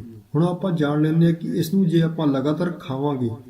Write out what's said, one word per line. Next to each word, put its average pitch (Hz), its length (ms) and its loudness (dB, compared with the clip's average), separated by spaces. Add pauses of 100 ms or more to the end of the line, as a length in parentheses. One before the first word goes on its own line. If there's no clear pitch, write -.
(340)
ਹੁਣ 156 100 2
ਆਪਾਂ 180 280 -2
ਜਾਣ 151 300 2
ਲੈਂਦੇ 165 240 4
ਹਾਂ 170 60 4
ਕਿ - 160 -4
ਇਸ 165 260 -2
ਨੂੰ 190 120 4
ਜੇ 165 160 4
ਆਪਾਂ 160 240 0
ਲਗਾਤਾਰ 147 440 0
ਖਾਵਾਂਗੇ, 131 600 -4 (200)